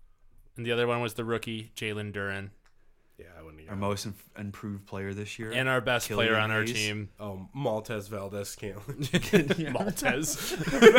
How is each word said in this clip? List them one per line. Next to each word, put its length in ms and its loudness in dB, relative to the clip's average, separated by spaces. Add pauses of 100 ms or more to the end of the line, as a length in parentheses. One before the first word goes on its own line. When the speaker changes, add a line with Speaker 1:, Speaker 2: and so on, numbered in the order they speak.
(560)
Speaker 1:
And 100 -12
the 60 -2
other 160 2
one 140 0
was 140 -4
the 100 -6
rookie, 500 -4
Jalen 380 -6
Duren. 380 -6 (680)
Speaker 2:
Yeah, 100 -20 (100)
I 60 -20
wouldn't 180 -20
Speaker 3:
Our 40 -20
Speaker 2:
even 140 -8
Speaker 3:
most 280 -2
inf-, 280 -12
improved 520 -8
player 260 -6
this 240 -8
year. 140 -8
Speaker 1:
And 180 0
our 100 2
best 280 0
player 220 2
Speaker 3:
Killian 140 4
Speaker 1:
on 80 0
our 100 2
Speaker 3:
Hayes. 120 -2
Speaker 1:
team. 360 -4 (100)
Speaker 2:
Oh, 340 -10
Maltese 540 -4
Valdez 420 -8
Scantling. 480 -10
Speaker 1:
<laughs> 140 -4
Speaker 3:
<laughs> 600 2
Speaker 1:
Maltese. 840 -2
Speaker 3:
<laughs> 0 - (420)